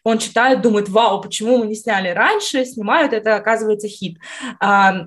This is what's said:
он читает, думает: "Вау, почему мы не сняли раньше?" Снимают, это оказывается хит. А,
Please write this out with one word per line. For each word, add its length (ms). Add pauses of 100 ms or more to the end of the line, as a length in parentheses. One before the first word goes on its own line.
он 140
читает, 420
думает: 300
"Вау, 320
почему 340
мы 120
не 60
сняли 360
раньше?" 560
Снимают, 480
это 220
оказывается 520
хит. 300 (420)
А, 460